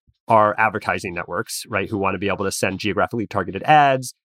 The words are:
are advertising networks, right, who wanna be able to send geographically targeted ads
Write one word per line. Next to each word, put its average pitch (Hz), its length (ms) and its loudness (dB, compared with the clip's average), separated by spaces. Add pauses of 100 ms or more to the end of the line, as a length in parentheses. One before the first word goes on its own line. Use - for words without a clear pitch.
(280)
are 107 300 4
advertising 98 560 -2
networks, 87 560 -8
right, 101 200 -2
who 107 80 -2
wanna 95 200 0
be 98 100 -4
able 95 160 -2
to 95 80 -2
send 95 280 -2
geographically 98 460 -2
targeted 95 380 -6
ads 139 500 4 (120)